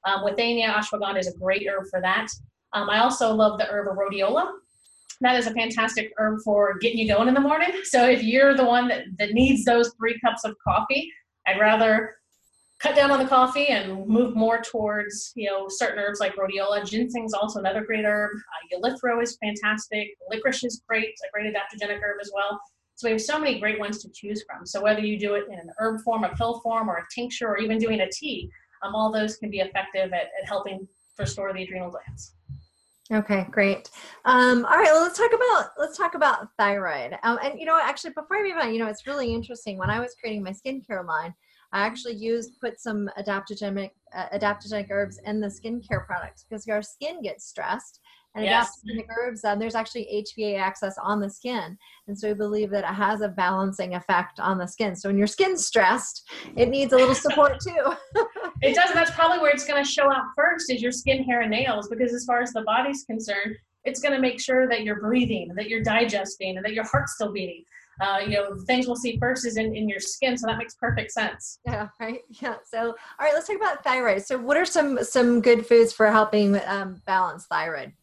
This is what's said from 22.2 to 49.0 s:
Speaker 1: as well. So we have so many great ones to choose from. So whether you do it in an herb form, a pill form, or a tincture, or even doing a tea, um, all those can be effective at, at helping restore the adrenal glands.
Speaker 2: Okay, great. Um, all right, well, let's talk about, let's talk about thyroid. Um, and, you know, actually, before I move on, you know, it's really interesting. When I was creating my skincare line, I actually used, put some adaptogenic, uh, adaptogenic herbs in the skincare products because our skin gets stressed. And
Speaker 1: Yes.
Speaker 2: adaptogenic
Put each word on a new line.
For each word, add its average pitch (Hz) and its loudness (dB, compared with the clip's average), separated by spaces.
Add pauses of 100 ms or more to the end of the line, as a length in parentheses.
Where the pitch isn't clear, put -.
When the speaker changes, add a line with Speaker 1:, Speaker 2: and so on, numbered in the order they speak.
Speaker 1:
as 202 -12
well. 202 -4 (360)
So 233 -4
we 220 2
have 220 0
so 302 -2
many 269 0
great 214 -2
ones 208 -6
to - -18
choose 214 -8
from. - -14
So 196 -6
whether 214 2
you 208 -2
do 202 -2
it 202 -2
in 185 -14
an 165 -16
herb 220 -2
form, 226 0
a 175 0
pill 233 -4
form, 226 -2
or 170 -4
a 175 -10 (100)
tincture, 240 -6
or 202 -2
even 220 0
doing 220 0
a - 0
tea, 220 -8 (320)
um, 196 -8
all 220 2
those 214 -2
can 208 -10
be 196 -6
effective 190 -2
at, 175 -4 (100)
at 196 -8
helping 196 -6 (320)
restore 196 -6
the 190 -8
adrenal 185 -8
glands. - -16 (800)
Speaker 2:
Okay, 208 0
great. 196 0 (340)
Um, 247 6
all 320 4
right, 349 8
well, 320 8
let's 349 -2
talk 453 4
about, 453 4
let's 311 -4
talk 339 -2
about 269 2 (100)
thyroid. 185 0
Um, 233 2
and, 269 -4
you 311 -8
know, 320 4
actually, 285 -4
before 311 -4
I 427 0
move 381 -2
on, 233 0
you 226 -2
know, 226 -2
it's 214 -10
really 262 -4
interesting. 233 -8
When 190 -2
I 220 0
was 247 -8
creating 214 -6
my 185 -8
skincare 220 -10
line, 165 -4 (380)
I 196 -2
actually 226 -4
used, 226 -6
put 233 -8
some 208 -6
adaptogenic, 196 -6 (260)
uh, 185 -6
adaptogenic 208 -4
herbs 202 -4
in 214 -4
the 208 -4
skincare 226 -8
products - -10
because 220 -12
our 214 0
skin 311 -10
gets 202 -10
stressed. - -8 (360)
And 214 -4
Speaker 1:
Yes. 226 0
Speaker 2:
adaptogenic 220 -8 (100)